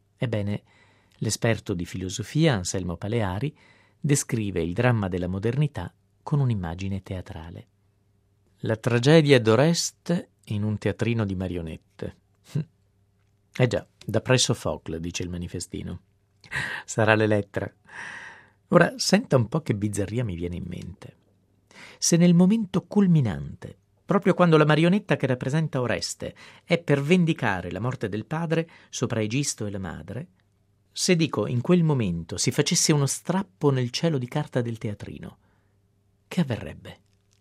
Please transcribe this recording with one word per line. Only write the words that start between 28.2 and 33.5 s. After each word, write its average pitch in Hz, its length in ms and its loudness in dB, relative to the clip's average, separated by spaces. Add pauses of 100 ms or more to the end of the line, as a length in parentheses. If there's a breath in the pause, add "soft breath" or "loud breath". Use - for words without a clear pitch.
padre 160 420 -2 (200 loud breath)
sopra 117 320 -4
Egisto 117 460 -4
e 104 40 -8
la 101 80 -8
madre, 90 500 -10 (640)
se - 220 2
dico 135 320 0
in 123 140 -2
quel 175 240 4
momento 101 520 -2
si - 140 -2
facesse 160 420 2
uno 143 140 2
strappo - 640 -2